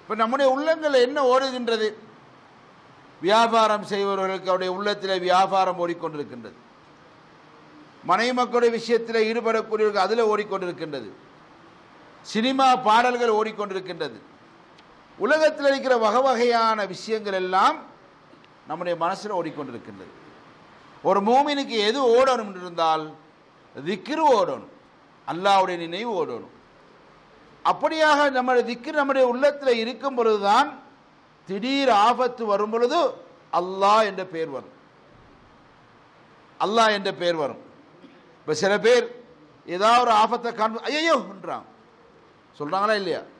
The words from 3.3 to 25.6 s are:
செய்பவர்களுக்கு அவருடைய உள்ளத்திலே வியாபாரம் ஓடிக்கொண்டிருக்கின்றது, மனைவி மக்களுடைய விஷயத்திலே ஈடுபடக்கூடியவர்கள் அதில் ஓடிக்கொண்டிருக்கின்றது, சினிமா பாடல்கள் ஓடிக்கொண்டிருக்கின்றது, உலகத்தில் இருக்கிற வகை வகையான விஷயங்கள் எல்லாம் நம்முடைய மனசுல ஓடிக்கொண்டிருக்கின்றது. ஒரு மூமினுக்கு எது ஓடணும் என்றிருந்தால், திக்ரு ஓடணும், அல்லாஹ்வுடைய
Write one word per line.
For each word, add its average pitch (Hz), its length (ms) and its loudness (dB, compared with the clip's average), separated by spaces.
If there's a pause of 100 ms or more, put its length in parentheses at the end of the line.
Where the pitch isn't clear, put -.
செய்பவர்களுக்கு 190 600 -2
அவருடைய 185 240 0
உள்ளத்திலே 196 400 -2 (100)
வியாபாரம் 185 580 2
ஓடிக்கொண்டிருக்கின்றது, 143 760 -8 (1500)
மனைவி 226 280 0
மக்களுடைய 240 380 2
விஷயத்திலே 226 540 0
ஈடுபடக்கூடியவர்கள் 220 760 0
அதில் 220 280 0
ஓடிக்கொண்டிருக்கின்றது, 175 760 -6 (1200)
சினிமா 262 360 2 (200)
பாடல்கள் 240 500 2
ஓடிக்கொண்டிருக்கின்றது, 185 840 -6 (1040)
உலகத்தில் 302 460 2
இருக்கிற 254 340 0
வகை 220 240 2
வகையான 226 640 2
விஷயங்கள் 202 480 -4
எல்லாம் 190 380 2 (920)
நம்முடைய 170 360 -4
மனசுல 196 360 -6
ஓடிக்கொண்டிருக்கின்றது. 117 720 -12 (960)
ஒரு 196 100 2 (120)
மூமினுக்கு 277 440 0 (140)
எது 247 100 -2 (180)
ஓடணும் 247 340 2
என்றிருந்தால், 165 540 -2 (680)
திக்ரு 214 480 -4 (140)
ஓடணும், 147 360 -2 (580)
அல்லாஹ்வுடைய 185 520 2